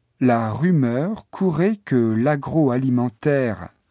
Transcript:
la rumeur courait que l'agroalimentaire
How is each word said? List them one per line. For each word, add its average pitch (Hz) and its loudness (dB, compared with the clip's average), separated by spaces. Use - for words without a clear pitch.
la 117 0
rumeur 147 0
courait 190 0
que - -4
l'agroalimentaire 123 0